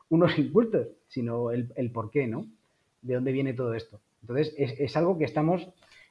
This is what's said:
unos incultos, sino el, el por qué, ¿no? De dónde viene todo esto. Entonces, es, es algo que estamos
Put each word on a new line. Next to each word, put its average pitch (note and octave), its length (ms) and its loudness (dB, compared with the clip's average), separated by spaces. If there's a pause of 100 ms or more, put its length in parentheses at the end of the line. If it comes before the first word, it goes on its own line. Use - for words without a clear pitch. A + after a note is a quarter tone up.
(100)
unos E3 280 6
incultos, D#3+ 480 4 (220)
sino A#2 420 -2
el, A#2+ 240 -4
el B2 160 -2
por A2+ 200 -6
qué, C3+ 180 0
¿no? B2 180 -6 (560)
De B2 120 -4
dónde B2+ 180 0
viene C3+ 220 -2
todo A#2+ 200 -2
esto. - 240 -10 (220)
Entonces, C#3 380 -2
es, B2+ 200 -2
es C#3 180 -2
algo E3+ 220 2
que D#3 60 0
estamos D#3+ 440 0 (420)